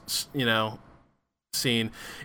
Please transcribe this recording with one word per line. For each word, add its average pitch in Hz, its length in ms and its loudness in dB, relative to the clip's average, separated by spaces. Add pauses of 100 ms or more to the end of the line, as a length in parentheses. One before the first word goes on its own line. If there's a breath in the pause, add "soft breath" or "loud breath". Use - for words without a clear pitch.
s-, - 260 -4
you 131 140 2
know, 110 320 2 (720)
scene, 117 380 0 (340 loud breath)